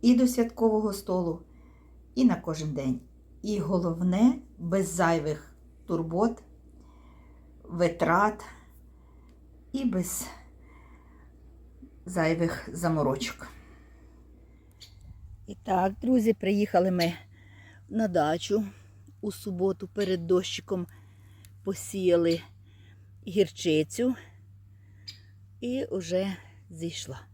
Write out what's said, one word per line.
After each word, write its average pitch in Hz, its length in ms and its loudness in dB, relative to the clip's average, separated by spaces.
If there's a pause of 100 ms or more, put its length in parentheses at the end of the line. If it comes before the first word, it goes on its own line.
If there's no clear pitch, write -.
І 247 120 8
до 247 140 4
святкового 220 640 0
столу, 180 500 -4 (720)
і 254 100 2
на 202 100 6
кожен 156 380 -6
день. 131 280 -4 (420)
І 208 160 -2
головне, 180 760 2 (240)
без 170 300 0
зайвих 165 680 0 (320)
турбот, 170 560 -2 (1200)
витрат 175 800 0 (1300)
і 269 120 -6
без 185 420 -2 (1800)
зайвих 165 680 0
заморочок. 156 760 -2 (2000)
І 202 80 -14
так, 190 460 0
друзі, 233 320 4
приїхали 196 580 2
ми 170 220 2 (760)
на 214 200 0
дачу. 170 560 2 (560)
У 208 120 -6
суботу 190 560 -4
перед 185 380 -2
дощиком 180 600 -2 (840)
посіяли 170 760 2 (840)
гірчицю 180 880 0 (1500)
і 247 240 -4
уже 185 520 -4 (340)
зійшла. 160 500 -10 (140)